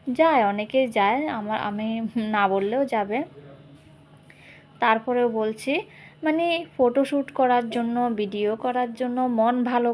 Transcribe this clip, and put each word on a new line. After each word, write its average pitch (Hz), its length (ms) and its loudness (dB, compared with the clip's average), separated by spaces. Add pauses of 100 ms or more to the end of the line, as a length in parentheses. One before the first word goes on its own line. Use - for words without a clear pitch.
(200)
যায়, 311 320 6
অনেকেই 214 340 0 (120)
যায়, 214 220 4 (180)
আমার, 214 220 -4 (100)
আমি 214 180 -4 (480)
না 208 80 2 (100)
বললেও 208 300 0 (100)
যাবে। 208 240 0 (1600)
তারপরেও 240 480 2 (120)
বলছি, 220 340 -2 (520)
মানে 320 200 2 (320)
ফটোশ্যুট 277 500 2 (120)
করার 247 260 4 (100)
জন্য, 233 200 -2 (260)
ভিডিও 208 300 -2 (140)
করার 247 240 -2 (100)
জন্য, 247 180 -4 (220)
মন 233 160 4 (160)
ভালো 240 220 2